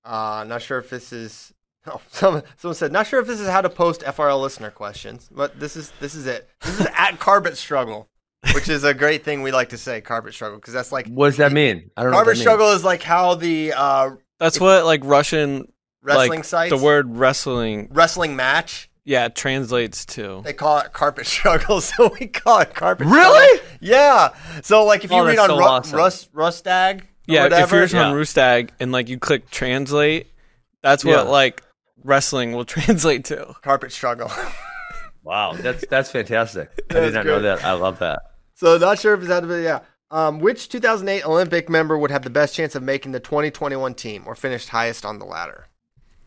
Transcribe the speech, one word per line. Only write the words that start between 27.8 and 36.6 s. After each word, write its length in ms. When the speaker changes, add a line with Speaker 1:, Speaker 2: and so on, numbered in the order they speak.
Speaker 3:
just 100
on 220
Speaker 2:
Yeah. 60
Speaker 3:
Rustag 480
and, 120
like, 180
you 80
click 320
translate, 800
that's 220
what, 80
Speaker 2:
Yeah. 80
Speaker 3:
like, 320
wrestling 500
will 120
<laughs> 120
translate 500
to. 340
Speaker 1:
Carpet 320
Struggle. 440
<laughs> 880
Speaker 2:
Wow, 300
that's, 360
that's 220
fantastic. 600